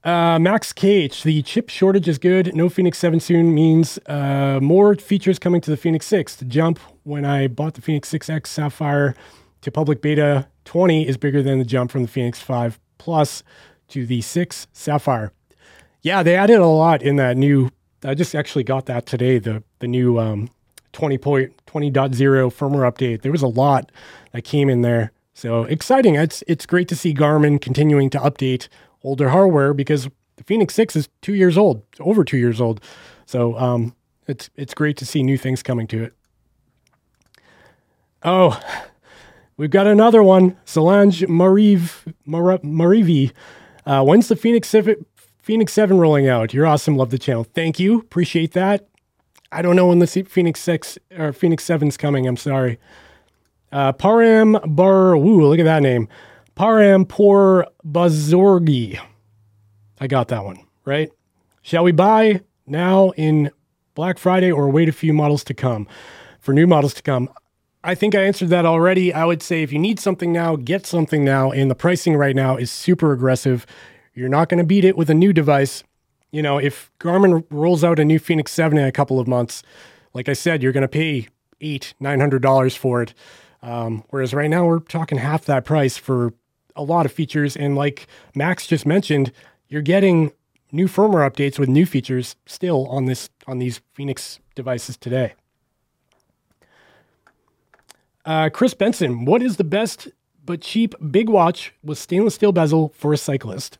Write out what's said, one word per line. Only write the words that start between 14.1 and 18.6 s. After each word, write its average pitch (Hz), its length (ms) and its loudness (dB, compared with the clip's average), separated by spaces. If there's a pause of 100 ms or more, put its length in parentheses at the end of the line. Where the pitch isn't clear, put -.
six - 500 -8
Sapphire. 127 600 -4 (680)
Yeah, 185 200 0
they 170 140 4
added 208 220 6
a 170 80 6
lot 160 340 4
in 143 160 0
that 127 180 0
new, 135 340 2 (360)
I 135 80 -4
just 156 200 -4
actually 147 300 -4